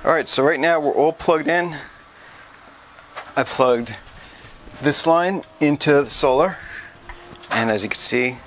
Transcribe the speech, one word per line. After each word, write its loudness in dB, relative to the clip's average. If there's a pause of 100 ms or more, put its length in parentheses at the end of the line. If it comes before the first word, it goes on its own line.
All 4
right, 2
so 0
right 2
now 2
we're 0
all 2
plugged 0
in. -2 (1600)
I 0
plugged 0 (840)
this 0
line 0 (160)
into 4
the -4
solar, 2 (920)
and 0
as 0
you -6
can -4
see 0